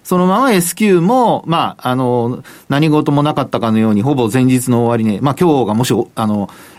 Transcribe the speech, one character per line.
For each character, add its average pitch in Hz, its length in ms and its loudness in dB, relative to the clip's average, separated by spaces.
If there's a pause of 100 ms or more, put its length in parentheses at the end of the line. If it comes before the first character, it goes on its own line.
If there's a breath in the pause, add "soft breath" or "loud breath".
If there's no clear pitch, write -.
そ 180 160 -2
の 180 80 2
ま 190 140 2
ま 262 140 0
エ 185 80 2
ス - 140 -6
キ 214 100 -2
ュ 185 140 4
ー - 20 2
も、 220 440 0
ま 147 320 -2
あ、 - 120 -6
あ 127 60 0
の、 123 460 -2 (260 loud breath)
何 147 200 0
事 151 240 0
も 143 100 2
な 147 140 -2
か 143 80 -2
っ - 60 -6
た 117 100 -4
か 113 120 -2
の 110 60 0
よ 110 140 2
う - 20 2
に、 101 80 0
ほ 139 140 0
ぼ 123 160 0
前 127 140 2
日 127 260 0
の 117 140 2
終 117 180 0
値、 104 180 -2
ま 135 120 0
あ、 - 60 -4
今 147 260 2
日 - 20 -4
が 104 80 -2
も 120 80 0
し、 127 100 -2 (220)
あ 113 100 -4
の、 104 240 -4 (300 loud breath)